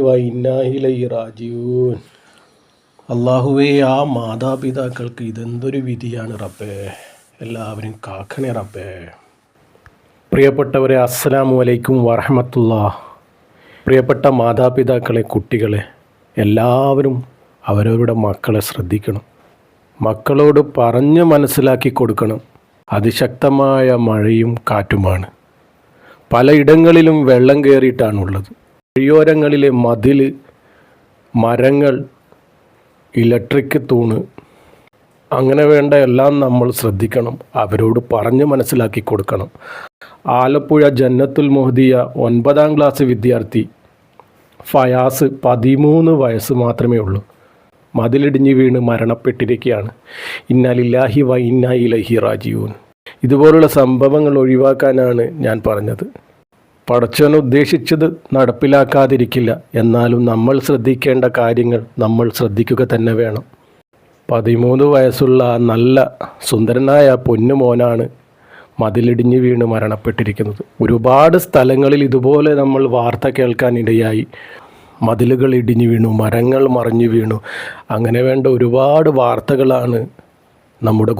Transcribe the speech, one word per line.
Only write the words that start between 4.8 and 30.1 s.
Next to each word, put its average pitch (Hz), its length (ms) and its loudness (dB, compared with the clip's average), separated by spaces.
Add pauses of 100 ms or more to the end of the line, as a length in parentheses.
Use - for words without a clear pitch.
ഇതെന്തൊരു 120 580 -10
വിധിയാണ് 117 440 -10 (100)
റബ്ബേ. 101 300 -16 (680)
എല്ലാവരും 110 520 -14 (140)
കാക്കണേ 101 500 -12
റബ്ബേ. 98 320 -14 (1400)
പ്രിയപ്പെട്ടവരെ, 135 760 2
അസ്സലാമു 131 580 -2
അലൈക്കും 123 340 0 (100)
വറഹ്മത്തുള്ളാഹ്. 117 920 -2 (880)
പ്രിയപ്പെട്ട 131 400 2 (160)
മാതാപിതാക്കളെ, 123 840 0 (100)
കുട്ടികളെ, 107 480 -4 (560)
എല്ലാവരും 127 800 0 (480)
അവരവരുടെ 113 520 0 (100)
മക്കളെ 104 440 -4
ശ്രദ്ധിക്കണം. 101 540 -6 (760)
മക്കളോട് 143 640 2 (160)
പറഞ്ഞ് 131 460 2 (100)
മനസ്സിലാക്കി 131 680 0
കൊടുക്കണം. 110 400 -2 (480)
അതിശക്തമായ 131 1000 0 (200)
മഴയും 113 440 0 (180)
കാറ്റുമാണ്. 98 580 -2 (1040)
പലയിടങ്ങളിലും 156 840 6 (120)
വെള്ളം 127 360 4
കയറിയിട്ടാണുള്ളത്. 110 840 0 (460)
വഴിയോരങ്ങളിലെ 147 720 2 (160)
മതിൽ, 117 340 2 (1160)